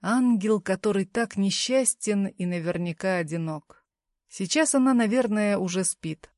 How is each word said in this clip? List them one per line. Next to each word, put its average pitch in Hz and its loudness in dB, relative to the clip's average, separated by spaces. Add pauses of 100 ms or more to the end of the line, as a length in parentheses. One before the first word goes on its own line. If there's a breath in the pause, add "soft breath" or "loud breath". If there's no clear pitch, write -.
Ангел, 220 2
который 190 0
так - -4
несчастен 208 0
и - -6
наверняка 175 -2
одинок. 160 -6 (460)
Сейчас 294 0
она, 262 4
наверное, 214 2
уже 185 -2
спит. - -8